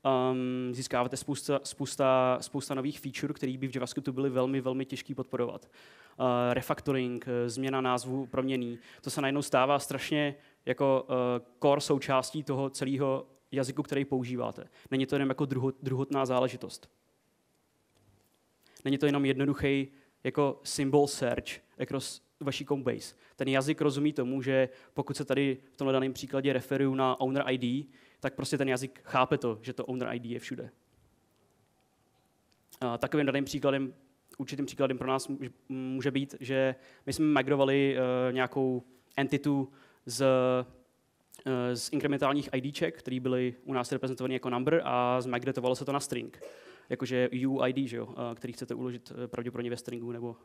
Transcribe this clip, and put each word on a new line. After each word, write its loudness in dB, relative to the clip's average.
Ehm, 2
získáváte 0
spousta, -2
spousta, 2
spousta -6
nových -4
feature, -6
který -4
by -4
v -8
JavaScriptu -4
byly 0
velmi, 2
velmi -2
těžký -8
podporovat. -4
Eh, 0
refactoring, -2
eh, 0
změna -2
názvu, 0
proměnný. -2
To -8
se -4
najednou 0
stává 4
strašně -2
jako, 2
eh, 0
core 6
součástí 2
toho -2
celého -2
jazyku, -2
který 0
používáte. -4
Není 2
to 0
jenom 2
jako 0
druho-, 0
druhotná 0
záležitost. 0
Není 0
to 2
jenom 4
jednoduchý 2
jako 0
symbol 4
search -4
across -6
vaší -4
code -2
base. -4
Ten -2
jazyk 2
rozumí 2
tomu, -2
že 4
pokud -4
se -4
tady 2
v -20
tomhle 2
daném 2
příkladě -2
referuju 0
na 2
owner 2
I 0
D, -2
tak -4
prostě -2
ten 0
jazyk -2
chápe 2
to, -2
že -10
to -6
owner -4
I -4
D -10
je -6
všude. -10
A -2
takovým 2
daným 2
příkladem, 0
určitým -6
příkladem 0
pro -4
nás 0
může, -6
může -2
být, -2
že 0
my -4
jsme 2
migrovali, 4
eh, 2
nějakou 0
entitu 0
z, -6
eh, 0
z -6
inkrementálních 0
I 0
D -6
ček, -2
který -6
byly 0
u -6
nás -2
reprezentovaný -2
jako -4
number 2
a 2
zmigrovalo 0
se -8
to -4
na 0
string. -6
Jakože 0
U 0
I 2
D, -2
že -8
jo, -8
eh, -6
který -10
chcete -8
uložit, -8
eh, -10
pravděpodobně -6
ve -4
stringu -8
nebo -8